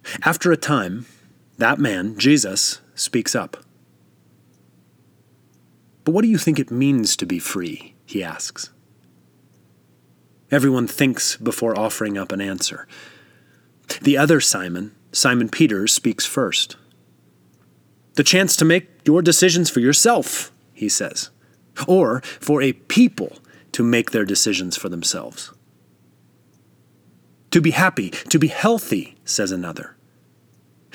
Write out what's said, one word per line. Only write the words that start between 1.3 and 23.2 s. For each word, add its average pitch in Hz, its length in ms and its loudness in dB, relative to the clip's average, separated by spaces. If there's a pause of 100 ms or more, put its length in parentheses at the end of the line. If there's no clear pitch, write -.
that 117 220 2
man, 104 400 -2
Jesus, 120 640 2 (140)
speaks - 400 -4
up. - 300 -8 (2500)
"But 156 80 0
what 202 100 2
do 233 60 4
you 214 100 4
think 151 200 0
it 131 120 -2
means 127 460 0
to - 100 -6
be 90 120 -2
free?" - 560 -10 (120)
he 98 160 -6
asks. - 480 -12 (1800)
Everyone 131 360 2
thinks - 500 -2
before 113 420 -2
offering 107 380 -4
up 95 160 -6
an 98 80 -4
answer. 95 460 -6 (1120)
The 139 160 2
other 147 240 4
Simon, 92 520 -4 (200)
Simon 123 380 2
Peter, 110 360 2
speaks - 380 0
first. - 520 -4 (1400)
"The 147 100 2
chance 185 320 2
to - 80 4
make 170 240 4 (160)
your 156 160 6
decisions 170 480 4
for - 120 0
yourself," 147 680 2 (220)
he 107 160 -6
says, - 400 -6 (580)
"or 180 360 4 (180)
for 147 220 0
a 135 100 2
people - 640 2 (340)